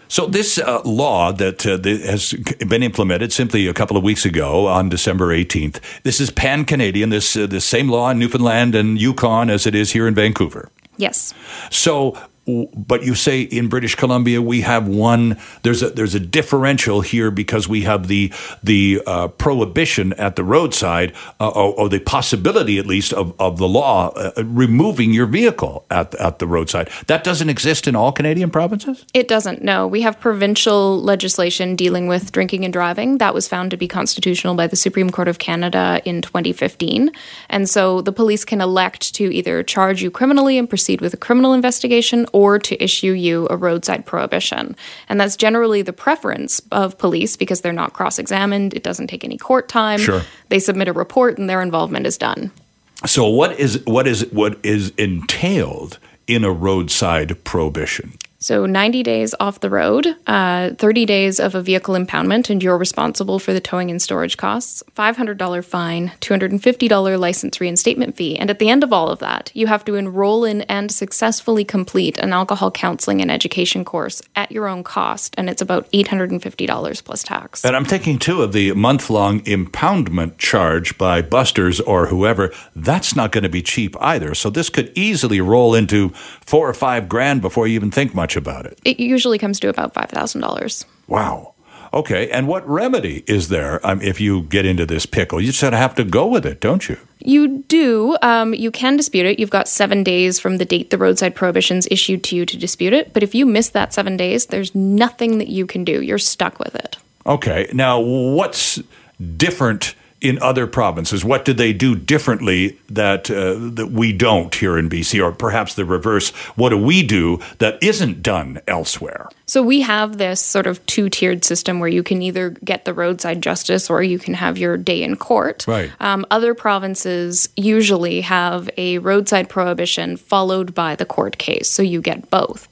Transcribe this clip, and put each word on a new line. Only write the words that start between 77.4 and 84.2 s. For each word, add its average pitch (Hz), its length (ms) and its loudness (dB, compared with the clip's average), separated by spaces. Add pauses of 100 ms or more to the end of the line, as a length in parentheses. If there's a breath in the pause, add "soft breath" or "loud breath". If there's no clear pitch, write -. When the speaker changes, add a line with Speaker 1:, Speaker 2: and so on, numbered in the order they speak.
Speaker 1:
And 127 100 2
I'm 135 100 0
thinking, 160 340 0
too, 170 240 0
of 98 100 -2
the 98 200 2
month-long 107 680 2
impoundment 95 960 0
charge 87 640 0
by 87 240 2
busters 92 560 2
or 92 260 2
whoever. 95 480 0 (220 loud breath)
That's 135 400 0
not 113 160 0
gonna 98 180 0
be 87 140 -2
cheap - 360 -4
either. 135 360 -2